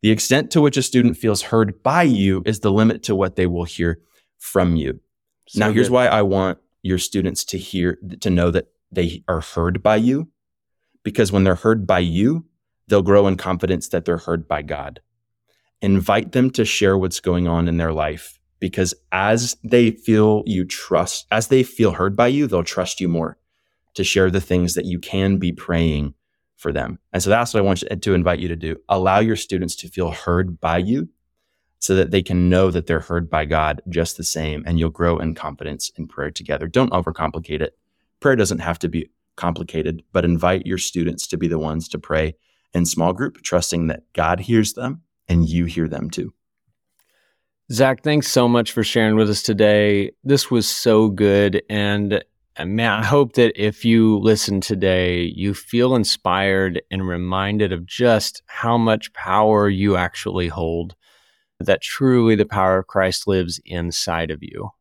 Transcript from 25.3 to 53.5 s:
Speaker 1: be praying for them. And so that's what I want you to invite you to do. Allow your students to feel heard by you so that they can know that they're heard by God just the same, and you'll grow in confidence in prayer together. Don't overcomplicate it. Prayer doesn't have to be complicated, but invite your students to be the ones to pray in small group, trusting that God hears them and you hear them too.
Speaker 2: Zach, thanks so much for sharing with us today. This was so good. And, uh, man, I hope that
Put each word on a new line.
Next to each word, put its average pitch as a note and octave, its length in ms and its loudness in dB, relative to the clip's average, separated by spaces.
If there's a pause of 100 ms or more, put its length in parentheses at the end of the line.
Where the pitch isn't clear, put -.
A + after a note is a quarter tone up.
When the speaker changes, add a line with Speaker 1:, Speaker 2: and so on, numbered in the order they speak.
Speaker 1:
be F2+ 140 -2
praying D#2+ 640 -2 (440)
for - 160 -6
them. C2+ 260 -6 (140)
And F#2 100 -2
so F#2+ 60 -2
that's A2+ 240 2
what A2 80 2
I - 20 2
want F#2+ 200 0
you - 120 -8
to - 180 -2
invite F2 260 2
you F2 100 -6
to E2+ 60 -6
do. E2 200 -8 (140)
Allow F#2+ 300 2
your A2 180 0
students F2+ 400 -6
to F2 100 -16
feel E2+ 240 -4
heard F2 480 -2
by E2+ 200 0
you B2+ 280 -2 (720)
so - 160 0
that E2+ 160 2
they G2 100 2
can F2+ 280 0
know F#2 220 4
that E2+ 160 -4
they're E2 120 0
heard E2+ 300 -4
by D#2 160 -2
God D#2 420 -2
just E2 300 -2
the E2+ 80 -10
same, D#2 400 -4
and E2+ 120 0
you'll D#2+ 120 0
grow E2+ 300 0
in D#2+ 160 -4
confidence D2+ 600 -10
in D#2 120 -12
prayer C#2+ 240 -8
together. E2+ 360 -8
Don't B2 240 0
overcomplicate D#2+ 720 -4
it. - 160 -6 (420)
Prayer C3+ 160 2
doesn't G2 240 0
have E2+ 200 -4
to E2+ 100 -4
be D#2+ 200 -8 (280)
complicated, E2 760 -6
but F2+ 140 0
invite F2+ 400 0
your F#2 120 -4
students E2+ 500 -6
to F2+ 100 -6
be E2 100 -2
the E2 100 -2
ones D#2 300 -6
to - 100 -10
pray D#2 380 -2 (380)
in F2 120 2
small E2+ 280 0
group, B2+ 280 -6
trusting E2+ 460 -2
that - 240 -6
God F2 300 0
hears A2 320 2
them B2+ 280 -10 (280)
and E2+ 180 4
you E2+ 160 0
hear E2 240 -4
them D#2 220 -8
too. F#2 240 -8 (1400)
Speaker 2:
Zach, C3 320 2
thanks D3+ 240 0
so B2 220 4
much A#2+ 240 2
for A2+ 100 0
sharing A2 320 2
with G#2+ 140 4
us G#2 140 -2
today. G#2 680 2 (140)
This C3+ 260 2
was A#2 160 0
so A2 420 2
good. G2+ 600 2
And, G#2 520 -2 (360)
uh, D#2+ 80 -8
man, A2 260 -2
I A2 140 -2
hope C#3 280 2
that A#2+ 220 4